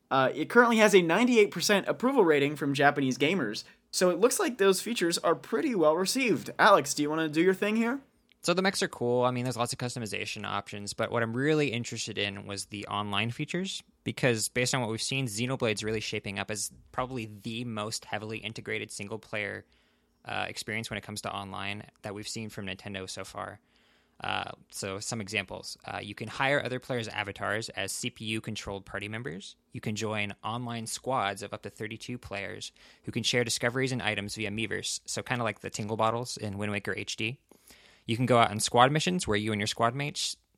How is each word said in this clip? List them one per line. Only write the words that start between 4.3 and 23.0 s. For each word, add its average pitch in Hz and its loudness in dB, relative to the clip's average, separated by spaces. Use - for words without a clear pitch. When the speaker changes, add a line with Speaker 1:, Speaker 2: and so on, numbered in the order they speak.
Speaker 1:
like 311 0
those 196 6
features 185 0
are 165 4
pretty 233 0
well 156 6
received. 185 2
Alex, 175 8
do 151 0
you 147 0
wanna 160 0
do 151 2
your 190 6
thing 208 0
here? 233 0
Speaker 2:
So 175 2
the 185 2
mechs 190 2
are 180 0
cool. 123 2
I 123 4
mean, 123 -2
there's 123 -2
lots 120 0
of - -8
customization 104 -6
options, 101 -6
but 104 -2
what 117 0
I'm 113 -2
really 147 2
interested 113 -6
in 101 -4
was 98 -8
the 101 -10
online 104 -2
features, 175 -6
because 117 2
based 123 0
on 135 0
what 110 -2
we've 110 -4
seen, 135 -2
Xenoblade's 110 -2
really 110 -2
shaping 104 -6
up 98 -6
as 107 -6
probably 123 -4
the 117 -6
most 110 -6
heavily 110 -8
integrated 110 -8
single-player, 104 -8
uh, 101 -4
experience 113 -6
when 110 -6
it 101 -8
comes 107 -10
to - -6
online 98 -8
that 104 -8
we've 104 -10
seen 113 -8
from 104 -10
Nintendo 95 -8